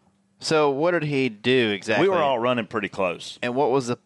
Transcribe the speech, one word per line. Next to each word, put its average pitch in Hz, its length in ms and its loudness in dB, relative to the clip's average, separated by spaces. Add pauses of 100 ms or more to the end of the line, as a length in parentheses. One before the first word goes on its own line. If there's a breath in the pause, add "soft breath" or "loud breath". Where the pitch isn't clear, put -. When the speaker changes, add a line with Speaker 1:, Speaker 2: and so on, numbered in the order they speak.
(400)
Speaker 1:
So 151 300 2
what 147 220 0
did 170 120 -2
he 139 260 0
do 117 420 2
exactly? 107 360 0
Speaker 2:
We 196 60 2
were 170 80 0
all 139 180 0
running 120 280 0
pretty 101 220 -4
close. - 520 -4
Speaker 1:
And 123 140 -4
what 135 160 2
was 131 160 0
the, 120 180 -4